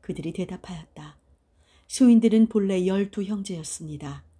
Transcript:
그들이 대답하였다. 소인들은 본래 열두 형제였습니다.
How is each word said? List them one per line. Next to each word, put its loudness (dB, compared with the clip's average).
그들이 -8
대답하였다. -12
소인들은 6
본래 0
열두 -2
형제였습니다. -10